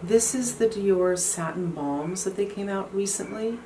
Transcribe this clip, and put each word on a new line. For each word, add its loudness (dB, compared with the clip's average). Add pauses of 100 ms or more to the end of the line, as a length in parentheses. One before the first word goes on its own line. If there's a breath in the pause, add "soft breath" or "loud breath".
This 4
is -2
the 4
Dior 4
Satin -2
Balms -2
that -2
they 0
came -6
out -4
recently -2